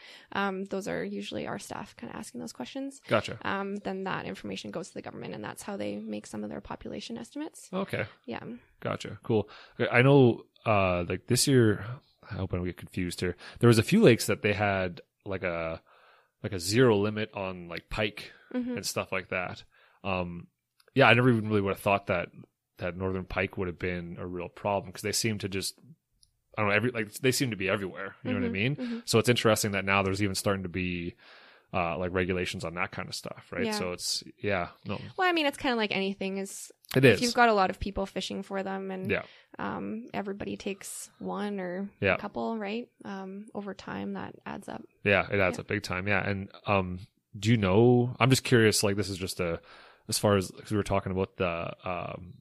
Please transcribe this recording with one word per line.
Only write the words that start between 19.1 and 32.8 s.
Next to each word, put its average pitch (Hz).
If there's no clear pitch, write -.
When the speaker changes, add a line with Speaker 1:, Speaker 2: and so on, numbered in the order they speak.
Speaker 2:
like 95
that. 92
Um, 90
yeah, 131
I 117
never 123
even 110
really 107
would 98
have -
thought 98
that, 87
that 90
northern 95
pike -
would 98
have 82
been 87
a 92
real 87
problem 98
'cause -
they 101
seem 107
to 104
just, 95
I 110
don't 104
know, 101
every, 113
like, 110
they 131
seem 127
to 104
be 92
everywhere. 98
You -
know 101
what 98
I -
Speaker 1:
Mm-hmm. -
Speaker 2:
mean? 139
Speaker 1:
Mm-hmm. 240
Speaker 2:
So 113
it's 107
interesting 110
that 98
now 98
there's 95
even 98
starting 98
to 90
be, 87
uh, 85
like, 90
regulations 92
on 82
that 92